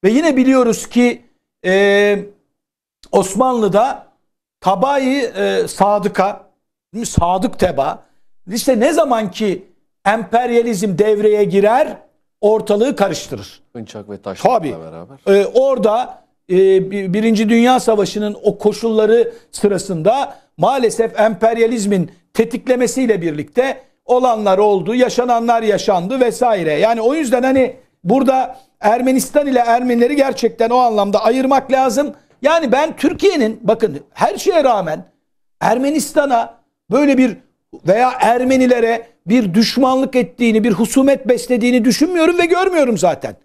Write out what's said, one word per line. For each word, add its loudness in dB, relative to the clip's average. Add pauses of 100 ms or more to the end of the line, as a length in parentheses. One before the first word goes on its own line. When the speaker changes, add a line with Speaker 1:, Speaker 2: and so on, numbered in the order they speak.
Speaker 1:
Ve 4
yine 2
biliyoruz 0
ki, 0 (440)
e, 2 (920)
Osmanlı'da 0 (540)
Tabai, 0
e, -2
Sadık'a, -2 (540)
Sadık -2
Teba, -2 (500)
işte 0
ne 2
zaman -2
ki -6 (400)
emperyalizm 0
devreye 2
girer, 0 (440)
ortalığı 0
karıştırır. -6 (120)
Speaker 2:
Hınçak -16
ve -14
Taşlık'la -2
Speaker 1:
Tabii. -4
Speaker 2:
beraber. -2
Speaker 1:
E, 0
orada, 0 (260)
e, 2
bir-, -4
Birinci 0
Dünya 4
Savaşı'nın -2
o 0
koşulları 0 (180)
sırasında -2 (200)
maalesef 0
emperyalizmin 0 (220)
tetiklemesiyle -2
birlikte -4 (220)
olanlar 0
oldu, 0
yaşananlar 0
yaşandı -2
vesaire. 0
Yani 0
o 0
yüzden -2
hani 0 (280)
burada 0 (220)
Ermenistan 0
ile 0
Ermenileri 2
gerçekten 0
o 2
anlamda 0
ayırmak 0
lazım. 0 (280)
Yani 2
ben 2
Türkiye'nin, 0
bakın 0 (140)
her -2
şeye 0
rağmen 0 (560)
Ermenistan'a 0 (340)
böyle 2
bir 2 (500)
veya 2
Ermenilere 2 (200)
bir 0
düşmanlık 0
ettiğini, 0
bir 0
husumet 0
beslediğini 0
düşünmüyorum 2
ve 2
görmüyorum 0
zaten. -2